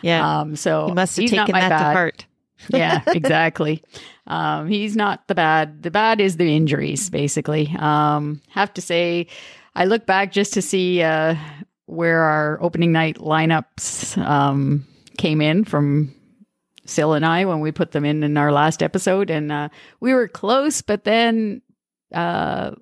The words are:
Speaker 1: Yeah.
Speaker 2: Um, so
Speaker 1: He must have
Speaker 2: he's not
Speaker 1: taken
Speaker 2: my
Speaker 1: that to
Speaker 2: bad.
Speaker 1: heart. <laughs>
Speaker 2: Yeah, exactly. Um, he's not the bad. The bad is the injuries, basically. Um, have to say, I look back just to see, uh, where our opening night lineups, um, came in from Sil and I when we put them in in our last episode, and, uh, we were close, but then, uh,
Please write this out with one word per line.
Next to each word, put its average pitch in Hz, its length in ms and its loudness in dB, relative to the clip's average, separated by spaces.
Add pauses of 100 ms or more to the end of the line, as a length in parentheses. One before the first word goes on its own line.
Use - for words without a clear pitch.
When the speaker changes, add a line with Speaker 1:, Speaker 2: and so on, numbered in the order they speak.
Speaker 1:
Yeah. 160 380 0
Speaker 2:
Um, 151 160 -4
so 156 320 0
Speaker 1:
He 175 60 -2
must 180 240 -2
have 185 60 0
Speaker 2:
he's 233 100 2
not 208 140 2
Speaker 1:
taken 185 140 2
Speaker 2:
my 185 60 2
Speaker 1:
that 160 100 2
to 151 60 2
Speaker 2:
bad. 151 100 2
Speaker 1:
heart. 175 380 -2
<laughs> - 40 -20 (340)
Speaker 2:
Yeah, 165 360 0
exactly. 160 760 0 (420)
Um, 156 420 -4
he's 208 280 -2
not 208 320 -2
the 185 80 -2
bad. 156 480 0
The 165 80 -6
bad 214 280 2
is 190 180 2
the 160 180 4
injuries, 147 560 0
basically. 151 680 -2
Um, 151 720 0
have 196 240 -2
to 185 80 -12
say, 170 460 -2 (480)
I 180 100 2
look 220 220 0
back 190 240 0
just 202 220 -2
to 190 100 -2
see, 180 400 0
uh, 160 320 2 (500)
where 165 380 0
our 151 400 0
opening 170 280 2
night 160 260 2
lineups, - 1080 -2
um, 139 640 0 (320)
came 156 200 0
in 156 260 2
from 147 500 0 (720)
Sil 156 240 2
and 151 140 0
I 175 180 2
when 170 140 0
we 151 120 -2
put 165 200 -4
them 147 140 -2
in 151 180 0
in 147 140 0
our 147 140 2
last 147 300 2
episode, 185 480 0
and, 151 220 -4
uh, 147 180 -6 (300)
we 254 160 2
were 240 120 2
close, 269 540 -2
but 208 220 -4
then, 226 580 0 (500)
uh, 170 600 -4 (100)